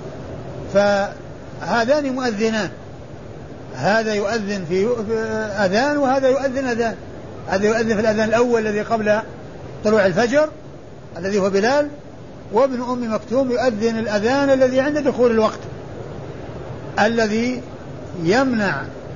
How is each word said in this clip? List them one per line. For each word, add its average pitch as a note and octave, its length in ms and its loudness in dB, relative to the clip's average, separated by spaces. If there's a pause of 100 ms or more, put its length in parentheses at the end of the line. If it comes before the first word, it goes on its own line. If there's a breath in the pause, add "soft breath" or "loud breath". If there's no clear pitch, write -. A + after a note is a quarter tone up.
(760)
فهذان G3+ 1400 0
مؤذنان، A3 560 0 (1080)
هذا G#3+ 380 2
يؤذن G3+ 540 -2
في، F#3+ 180 2
في A3+ 320 0 (460)
أذان B3 320 2
وهذا C4+ 320 4
يؤذن C4 380 0
أذان، A3+ 280 0 (540)
هذا F#3+ 180 2
يؤذن A3 280 2
في G3 60 2
الأذان A3 280 2
الأول A3+ 380 4
الذي G#3+ 140 0
قبل G#3+ 380 2 (680)
طلوع G#3+ 220 6
الفجر A#3+ 420 4 (680)
الذي G3 200 0
هو F#3+ 120 2
بلال، B3+ 380 4 (640)
وابن B3+ 300 4
أم A#3+ 320 -2
مكتوم B3 360 0
يؤذن A3+ 480 2
الأذان A3+ 520 2
الذي C4 300 6
عند D4 180 2
دخول B3 320 4
الوقت A3 280 4 (1400)
الذي A3+ 640 2 (600)
يمنع، G3+ 600 2 (340)